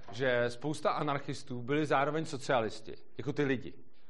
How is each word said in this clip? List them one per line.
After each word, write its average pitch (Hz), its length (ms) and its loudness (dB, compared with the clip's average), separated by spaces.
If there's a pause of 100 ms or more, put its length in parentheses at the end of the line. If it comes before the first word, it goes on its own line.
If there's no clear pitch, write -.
(120)
že 120 360 2
spousta 147 420 -2
anarchistů 139 720 -2
byli 147 240 2
zároveň 147 400 2
socialisti, 120 680 0 (220)
jako 123 160 -2
ty 147 100 2
lidi. 123 300 0 (360)